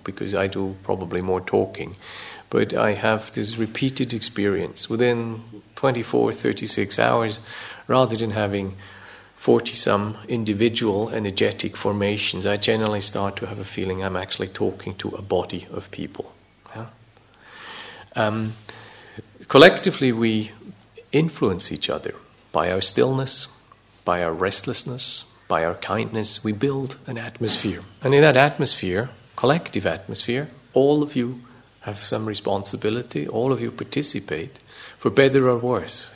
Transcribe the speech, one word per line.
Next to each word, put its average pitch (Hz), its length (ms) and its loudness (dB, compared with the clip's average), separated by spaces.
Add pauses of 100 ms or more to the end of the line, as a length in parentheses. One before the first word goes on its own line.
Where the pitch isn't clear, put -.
because 98 320 -6
I 95 100 2
do 95 380 -4
probably 92 380 -4
more 92 200 0
talking. 98 540 -2 (560)
But 107 240 0
I 113 180 2
have 110 400 0
this 113 240 -6
repeated 120 560 -2
experience. 101 760 -2
Within 117 540 0 (340)
twenty-four, 117 580 2
thirty-six 110 680 -2
hours, 117 400 2 (480)
rather 123 280 2
than 110 160 -4
having 101 440 -2 (600)
forty - 400 2
some 104 420 0 (100)
individual 110 800 0
energetic 104 680 -2
formations, 101 680 -2
I 101 120 0
generally 107 440 0
start 98 360 -2
to - 80 -8
have 101 140 -8
a 98 40 -8
feeling 95 400 -6
I'm 95 120 -4
actually 95 320 -6
talking 98 480 -6
to - 140 -8
a - 120 -10
body 90 500 -2
of - 200 -12
people. - 420 -12 (420)
Yeah? 110 100 -12 (1300)
Um, 110 380 -2 (960)
collectively, 143 640 8
we 110 400 2 (600)
influence 135 600 2
each - 180 -4
other - 260 -6 (360)
by 85 200 2
our 95 100 0
stillness, 131 680 4 (560)
by 87 200 2
our 82 100 0
restlessness, 107 920 -4 (220)
by 82 160 2
our 87 120 0
kindness. 110 680 -4
We 110 80 -2
build 135 540 -4
an 123 120 -10
atmosphere. 113 680 -2 (200)
And 135 120 4
in 143 60 10
that 147 160 8
atmosphere, 127 720 2 (240)
collective 131 500 0
atmosphere, 120 640 -4 (240)
all 147 300 4
of 147 120 -6
you 123 260 -4 (400)
have 104 180 -10
some 110 260 -4
responsibility, 107 1040 -4
all 127 260 0
of 113 80 -4
you 117 100 -6
participate, - 880 -6 (380)
for - 120 0
better 131 380 6
or 123 100 4
worse, 117 580 -4